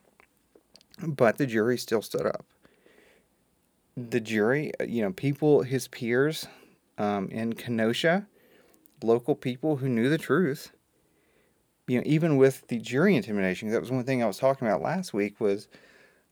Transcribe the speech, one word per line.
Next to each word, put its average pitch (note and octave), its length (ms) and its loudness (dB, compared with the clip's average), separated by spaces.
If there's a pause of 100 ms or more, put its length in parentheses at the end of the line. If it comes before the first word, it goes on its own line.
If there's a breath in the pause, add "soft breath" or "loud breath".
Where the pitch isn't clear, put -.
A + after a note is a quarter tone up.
(1000)
But C3 380 0
the - 80 0
jury A2+ 300 0
still A2+ 260 -2
stood - 240 -4
up. - 180 -4 (1500 soft breath)
The B2 240 -2
jury, A2 600 0
uh, - 40 -2
you A2+ 180 -2
know, F#2+ 100 -2
people, C#3+ 500 4
his B2+ 260 -4
peers, C3 580 0 (520 loud breath)
um, G2+ 320 -2
in A2+ 240 -4
Kenosha, B2 760 0 (760 soft breath)
local A#2+ 300 2
people C#3 420 -4
who C3 120 -4
knew A#2+ 200 2
the D#3 100 2
truth. D#3 540 -2 (1120)
You B2 120 0
know, - 80 -2
even D3+ 320 2
with C3 300 4
the A#2+ 100 -4
jury C#3 360 2
intimidation, G#2 560 -2
that A2 100 0
was G2 100 -8
one B2+ 140 -2
thing B2+ 180 -2
I A2+ 40 0
was F#2+ 120 -4
talking C3 280 0
about F#2 140 2
last F#3 320 -4
week, G#2 260 -2
was G#2 300 0 (640 soft breath)